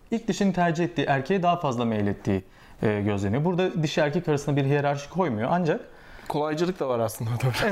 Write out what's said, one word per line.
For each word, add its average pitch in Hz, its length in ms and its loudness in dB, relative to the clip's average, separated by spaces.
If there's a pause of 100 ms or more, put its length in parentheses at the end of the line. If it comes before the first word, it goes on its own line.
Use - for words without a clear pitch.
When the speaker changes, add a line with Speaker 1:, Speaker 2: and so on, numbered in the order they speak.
(100)
Speaker 1:
ilk 226 180 -4
dişini 196 240 2
tercih 170 320 2
ettiği 156 180 0
erkeğe 139 400 0
daha - 140 4
fazla 123 280 -2
meylettiği 101 600 0 (380)
e, 104 200 2
gözleniyor. 101 420 0
Burada 180 380 0
dişi 156 180 0
erkek 160 280 0
arasında 143 280 0
bir 139 80 2
hiyerarşi 143 460 0
koymuyor 135 420 -2
ancak 180 280 2 (480)
Speaker 2:
Kolaycılık 156 520 -2
da 143 80 -2
var 123 100 2
aslında 113 320 -2
orada 120 120 -2
biraz. 127 300 0